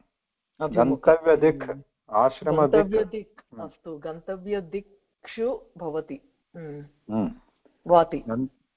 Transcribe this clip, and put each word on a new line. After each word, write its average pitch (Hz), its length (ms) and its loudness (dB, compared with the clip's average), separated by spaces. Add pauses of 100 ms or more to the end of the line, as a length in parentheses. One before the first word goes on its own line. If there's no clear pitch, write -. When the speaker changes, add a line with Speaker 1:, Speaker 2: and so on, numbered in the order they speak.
(600)
Speaker 1:
अभिमुखः। 135 520 2
Speaker 2:
गन्तव्यदिक्, 156 500 2
Speaker 1:
हम्म। 139 200 -10 (260)
Speaker 2:
आश्रमदिक्। 156 640 2
Speaker 1:
गन्तव्यदिक्, 208 680 0 (120)
Speaker 2:
हम्म। 190 100 -14
Speaker 1:
अस्तु, 156 340 -14
गन्तव्यदिक्षु 190 1600 -8 (180)
भवति। 156 420 -8 (360)
हम्म। 147 300 -14 (280)
Speaker 2:
हम्म। 143 180 -2 (560)
Speaker 1:
वाति। 165 300 4
Speaker 2:
गन्-, 123 300 -6 (300)